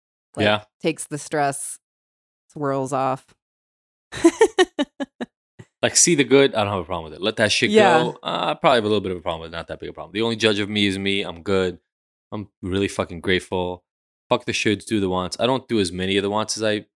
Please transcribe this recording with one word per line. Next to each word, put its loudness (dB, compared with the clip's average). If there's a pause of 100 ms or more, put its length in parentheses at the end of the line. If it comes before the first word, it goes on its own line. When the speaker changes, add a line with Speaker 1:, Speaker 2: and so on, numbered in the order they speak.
(360)
Speaker 1:
like, 0
Speaker 2:
Yeah. 2 (160)
Speaker 1:
takes -2
the -8
stress, -4 (760)
swirls -4
off. -2 (840)
<laughs> 2 (1600)
Speaker 2:
Like, 0
see 4
the 4
good, 6
I 2
don't 0
have -2
a -14
problem -8
with -16
it. -8
Let -2
that 2
shit 2
Speaker 1:
Yeah. 6
Speaker 2:
go. -2 (120)
Uh, -4
I -2
probably 4
have 2
a -2
little 2
bit -6
of -8
a -14
problem -6
with -14
it, -10
not -10
that -10
big -12
a -12
problem. -14
The -2
only 0
judge 2
of -2
me 2
is 0
me. 0
I'm -10
good. 0 (540)
I'm -10 (140)
really -2
fucking -6
grateful. -2 (440)
Fuck 0
the -4
shoulds, -2
do -2
the 0
wants. -4
I 0
don't -2
do 0
as 0
many -2
of 2
the -2
wants -2
as -4
I -2 (120)